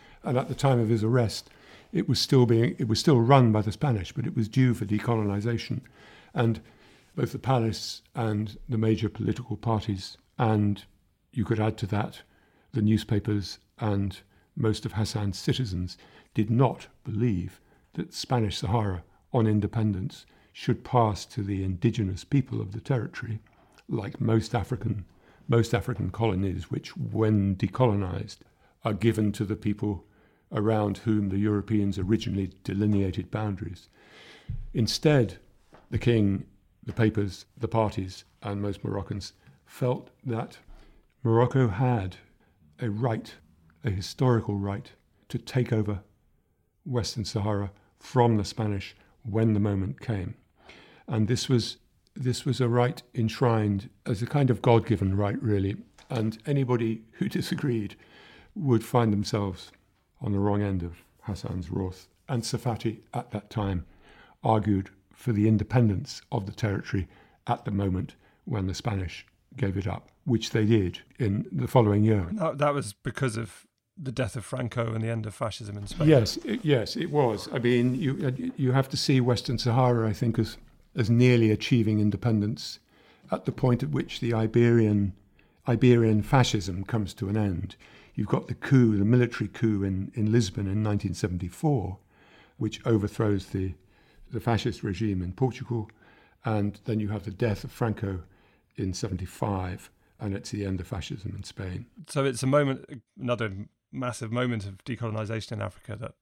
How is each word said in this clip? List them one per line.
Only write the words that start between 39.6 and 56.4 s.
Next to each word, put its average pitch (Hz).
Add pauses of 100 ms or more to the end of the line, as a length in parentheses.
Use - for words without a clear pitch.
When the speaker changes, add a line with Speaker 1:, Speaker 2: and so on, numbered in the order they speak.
Speaker 1:
felt - (140)
that 117 (640)
Morocco 120
had 104 (640)
a 117
right, 110 (500)
a 120
historical 107
right, 101 (360)
to 120
take -
over 104 (840)
Western 113
Sahara 101 (280)
from 120
the 101
Spanish 104 (260)
when 110
the 104
moment 101
came. 98 (720)
And 107
this 123
was, 120 (380)
this 123
was 131
a 120
right 123 (120)
enshrined 110 (160)
as 113
a 120
kind 143
of 107
God-given 101
right, 104
really, 101 (320)
and 113